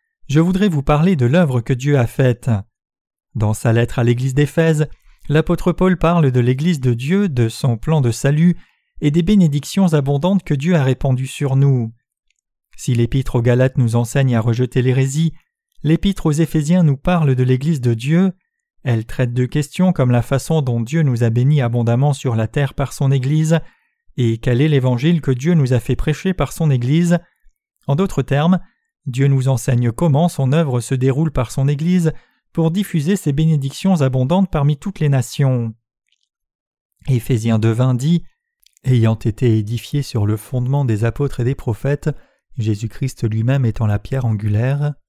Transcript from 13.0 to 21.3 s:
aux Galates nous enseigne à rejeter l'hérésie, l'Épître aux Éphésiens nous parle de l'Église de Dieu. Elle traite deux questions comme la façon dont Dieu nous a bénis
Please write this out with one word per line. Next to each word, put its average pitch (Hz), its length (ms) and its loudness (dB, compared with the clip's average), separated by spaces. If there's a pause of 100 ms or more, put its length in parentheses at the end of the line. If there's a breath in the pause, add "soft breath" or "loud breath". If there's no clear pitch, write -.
aux 120 60 2
Galates 127 360 2
nous 120 180 0
enseigne 123 400 0
à 113 60 2
rejeter 123 400 0
l'hérésie, 131 520 0 (500 soft breath)
l'Épître 165 420 0
aux 160 60 4
Éphésiens 160 520 2
nous 143 140 2
parle 160 360 0
de 127 100 2
l'Église 131 360 0
de 120 140 0
Dieu. 160 400 0 (500)
Elle 113 220 0
traite 120 280 -2
deux 123 140 0
questions 175 460 0
comme 127 180 2
la 120 100 4
façon 151 400 -2
dont 120 200 -2
Dieu 151 220 0
nous 123 200 2
a 117 60 2
bénis 131 320 2